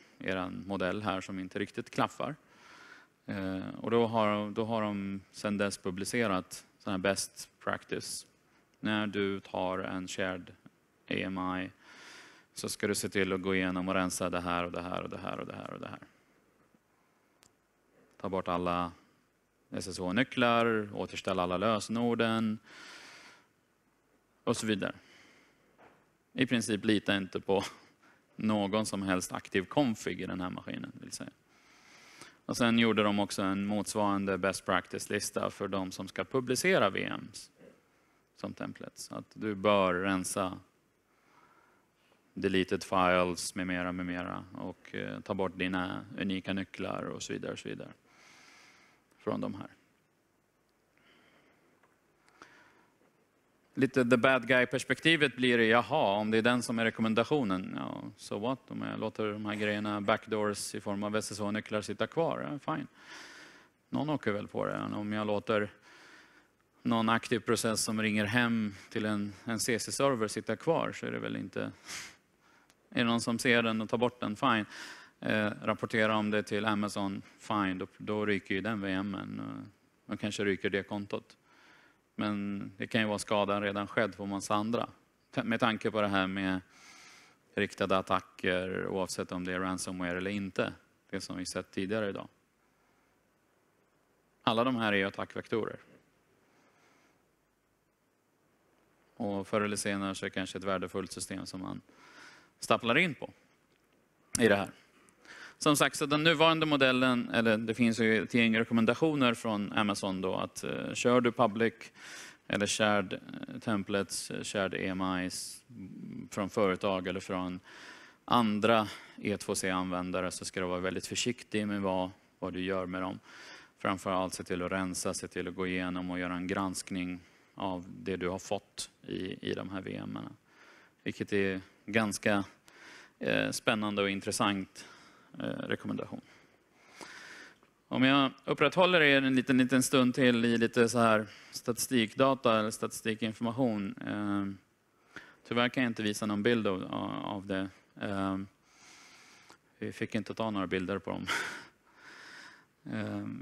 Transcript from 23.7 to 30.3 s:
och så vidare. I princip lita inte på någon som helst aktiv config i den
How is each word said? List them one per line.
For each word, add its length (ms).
och 120
så 100
vidare. 280
I 140
princip 380
lita 320
inte 240
på 240
någon 500
som 160
helst 300
aktiv 320
config 560
i 60
den 140